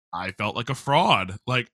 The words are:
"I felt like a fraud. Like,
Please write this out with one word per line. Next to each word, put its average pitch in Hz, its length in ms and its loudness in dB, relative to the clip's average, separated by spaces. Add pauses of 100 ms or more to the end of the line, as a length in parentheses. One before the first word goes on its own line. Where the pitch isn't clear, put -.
(120)
"I 92 200 -6
felt 107 240 -4
like 117 140 -6
a 135 40 -2
fraud. 139 640 2 (100)
Like, 127 280 -2